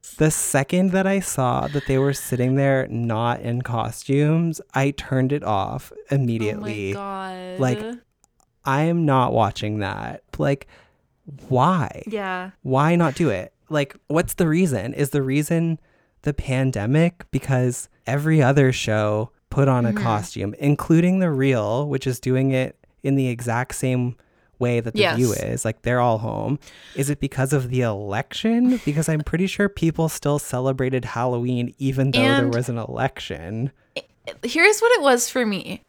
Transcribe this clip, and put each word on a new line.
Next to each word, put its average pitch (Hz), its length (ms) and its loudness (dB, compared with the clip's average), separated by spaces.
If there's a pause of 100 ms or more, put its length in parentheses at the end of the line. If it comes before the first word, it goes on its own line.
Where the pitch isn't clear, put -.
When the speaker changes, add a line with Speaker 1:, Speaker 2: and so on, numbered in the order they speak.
(160)
Speaker 1:
The 156 140 4
second 180 640 0
that 190 140 2
I 196 140 2
saw 131 480 0
that 143 180 -4
they 135 120 2
were 139 140 2
sitting 127 420 0
there 135 340 2
not 117 520 -2
in 120 220 -4
costumes, 143 960 0 (120)
I 139 200 0
turned 131 400 0
it 151 100 -2
off 104 500 -2 (180)
immediately. 107 840 -2
Speaker 2:
Oh 98 40 -6
my 185 600 -10
God. - 20 -6
Speaker 1:
Like, 214 340 -2 (720)
I 139 180 2
am 170 220 0
not 131 280 4
watching 107 480 0
that. 101 420 -8 (160)
Like, 143 300 -2 (800)
why? 147 580 0
Speaker 2:
Yeah. 190 440 -6 (120)
Speaker 1:
Why 143 340 2
not 165 200 2
do 165 140 2
it? 92 220 -4 (160)
Like, 147 280 -2 (100)
what's 160 280 -2
the 175 140 2
reason? 143 460 0
Is 143 160 0
the 143 120 0
reason 156 580 0 (420)
the 147 120 -2
pandemic? 131 960 0
Because 127 580 0 (180)
every 147 360 2
other 131 300 6
show 107 580 0 (200)
put 139 180 4
on 123 180 4
a 107 60 2
Speaker 2:
Mm-hmm. 104 100 -2
Speaker 1:
costume, 104 560 -2
including 170 600 4
The 180 120 2
Real, 131 580 2
which 135 180 -2
is 123 140 -4
doing 131 320 2
it 131 240 -2 (260)
in 139 140 0
the 131 120 2
exact 120 460 -4
same 123 420 -2 (420)
way 120 220 2
that 113 140 -6
The 180 200 2
View 120 160 2
Speaker 2:
Yes. - 120 -2
Speaker 1:
is. 117 220 -4
Like, 110 180 -4
they're 123 180 0
all 117 180 2
home. 110 400 -4 (360)
Is 139 160 -2
it 143 100 -4
because 135 320 -2
of 127 180 0
the 127 120 0
election? 127 1000 0
Because 151 240 0
I'm 156 120 0
pretty 165 260 -2
sure 202 220 0
people 165 400 0
still 147 300 -2
celebrated 131 680 -2
Halloween 123 720 -2
even 135 320 0
though 247 100 2
there 277 240 4
Speaker 2:
And - 100 0
Speaker 1:
was 120 140 0
an 117 100 -4
election. 113 920 -6 (720)
Speaker 2:
Here's 359 380 2
what 466 120 4
it 403 100 4
was 247 260 4
for 254 180 -2
me. 196 420 -6